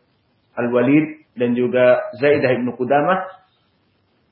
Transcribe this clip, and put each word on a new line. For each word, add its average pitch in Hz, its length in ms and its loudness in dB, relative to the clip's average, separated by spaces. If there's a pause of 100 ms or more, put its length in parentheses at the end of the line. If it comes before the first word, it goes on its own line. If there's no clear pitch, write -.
(560)
Al-Walid, 123 800 -2
dan 120 160 -2
juga 123 480 2 (160)
Zaidah 131 400 0
ibnu 120 220 -4
Qudamah 147 420 0 (1120)